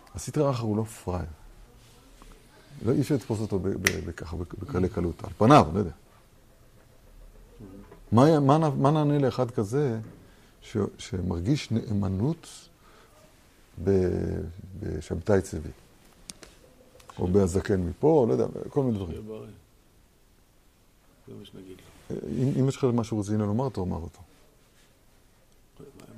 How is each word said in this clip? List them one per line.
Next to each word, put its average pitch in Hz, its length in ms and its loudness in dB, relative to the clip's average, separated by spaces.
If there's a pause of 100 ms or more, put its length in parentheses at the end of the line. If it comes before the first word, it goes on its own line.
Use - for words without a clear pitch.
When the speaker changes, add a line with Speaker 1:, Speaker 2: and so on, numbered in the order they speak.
(160)
Speaker 1:
הסטרא 139 360 0
אחרא 117 140 -2
הוא 107 120 0
לא 110 60 2
פראייר. 90 440 -6 (1600)
לא, 113 60 2
אי 151 100 4
אפשר 143 140 0
לתפוס 110 240 -2
אותו 101 200 -2
ב-, 90 80 -4
ב-, 90 380 -2
ב-, 85 60 -8
ככה, 82 260 -10
ב-, 87 60 -6 (160)
בקלי 90 300 -2
קלות. 87 340 -4
על - 140 -8
פניו, 120 360 8
לא 98 60 0
יודע. 87 120 -2 (2250)
מה 127 180 8
י-, 156 100 6
מה 143 180 6
נ-, 143 240 0
מה 139 100 4
נענה 147 260 2
לאחד 127 340 0
כזה 117 480 -2 (640)
ש-, - 160 -8 (200)
שמרגיש 90 760 -2
נאמנות 104 760 -2 (1400)
ב-, 90 560 2 (400)
בשבתאי 92 640 0
צבי? 78 280 -8 (1500)
או 92 80 -2
בהזקן 95 540 2
מפה, 139 460 2
לא 123 60 2
יודע, 117 120 2 (240)
כל 143 140 0
מיני 120 120 0
דברים. 95 160 -6
Speaker 2:
שיהיה 107 160 -10
בריא. 110 220 -14 (1800)
זה 113 120 -18
מה 104 60 -18
שנגיד 92 320 -20
לו. - 400 -12 (100)
Speaker 1:
אם, 131 320 0
אם 131 80 4
יש 135 100 -2
לך - 60 -6
משהו 117 360 0
רציני 104 180 0
לומר, 107 320 0
תאמר 90 280 -4
אותו. 82 220 -12 (1600)
Speaker 2:
מה, - 60 -20 (320)